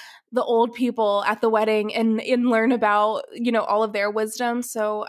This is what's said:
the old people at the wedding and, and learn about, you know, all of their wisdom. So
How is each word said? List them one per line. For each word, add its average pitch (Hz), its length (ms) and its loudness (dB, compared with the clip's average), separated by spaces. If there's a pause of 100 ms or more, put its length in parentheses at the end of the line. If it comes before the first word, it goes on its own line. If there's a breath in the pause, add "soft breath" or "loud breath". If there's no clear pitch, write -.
(300 loud breath)
the 233 140 -2
old 226 300 2
people 226 520 0
at 220 140 -2
the 233 80 0
wedding 214 460 2
and, 220 260 0
and 247 300 0
learn 226 200 2
about, 214 640 2
you 240 180 -2
know, 226 120 2
all 208 200 0
of 214 120 -2
their 208 160 -2
wisdom. 220 500 -4
So 214 480 -4